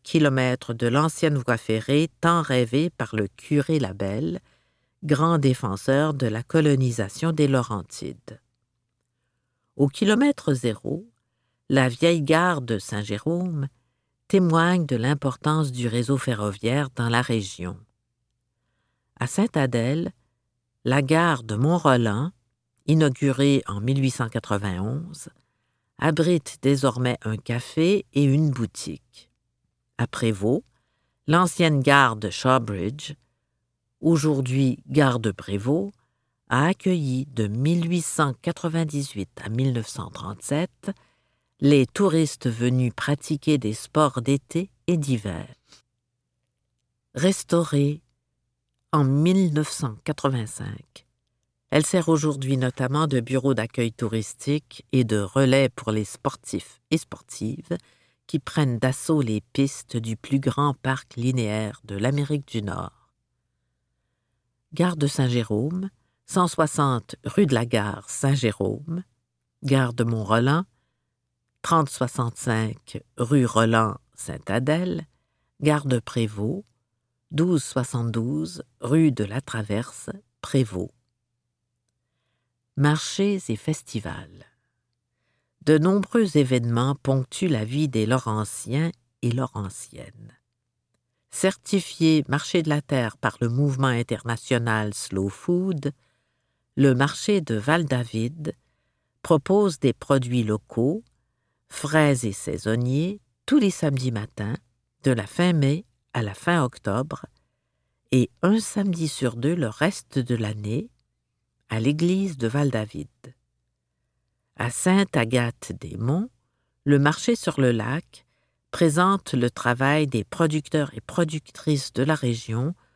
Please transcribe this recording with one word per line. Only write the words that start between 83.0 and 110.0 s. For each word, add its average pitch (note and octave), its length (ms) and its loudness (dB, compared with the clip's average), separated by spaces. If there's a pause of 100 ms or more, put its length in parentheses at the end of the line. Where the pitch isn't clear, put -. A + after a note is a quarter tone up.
et A2 80 -2
festivals. D#2+ 880 -8 (1160)
De D#3 160 6
nombreux F#3+ 580 2
événements B2+ 580 2
ponctuent C3+ 540 -2
la A2+ 160 0
vie C#3+ 240 -2
des A2+ 180 0
Laurentiens A#2+ 880 -2 (300)
et A#2+ 100 0
Laurentiennes. - 1080 -10 (920)
Certifié E3 960 2
marché - 340 -2
de D#3 60 -2
la D3 120 0
terre B2 360 -2
par - 240 -2
le A#2+ 80 0
mouvement C3+ 400 2
international A#2 1040 -2
Slow F#2+ 340 -4
Food, F3 640 -2 (880)
le C3+ 180 6
marché C#3 460 0
de A#2 160 -2
Val-David C3+ 1000 -2 (680)
propose F#3+ 580 2
des B2+ 120 4
produits B2 520 0
locaux, A#2 580 -2 (640)
frais D3 560 2
et G2+ 80 -2
saisonniers, B2 880 -2 (240)
tous D4+ 140 2
les G3+ 140 4
samedis C3 400 -2
matins, G#2+ 440 -6 (460)
de - 80 4
la A2+ 160 0
fin F3+ 260 2
mai D3 320 2 (280)
à A#2+ 100 -2
la G2 120 -6
fin F3 280 0
octobre, B2 640 -4 (840)
et B2 200 4 (120)
un G3+ 160 4
samedi F#3 500 -2
sur A#2+ 280 -4
deux C#3 180 0
le D3 140 -2
reste D3+ 500 -4